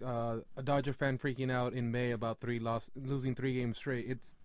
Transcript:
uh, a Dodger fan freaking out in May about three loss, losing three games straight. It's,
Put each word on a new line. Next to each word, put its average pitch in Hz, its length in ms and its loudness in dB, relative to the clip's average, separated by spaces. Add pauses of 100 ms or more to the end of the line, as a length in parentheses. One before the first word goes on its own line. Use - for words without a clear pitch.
uh, 117 320 0 (200)
a 135 40 -6
Dodger 139 320 2
fan 135 240 2
freaking 131 340 0
out 123 220 2
in 123 160 0
May 123 220 2
about 113 300 0
three 120 180 0
loss, 113 360 -2
losing 135 380 0
three 127 200 0
games 120 240 0
straight. 123 320 -2
It's, - 360 -6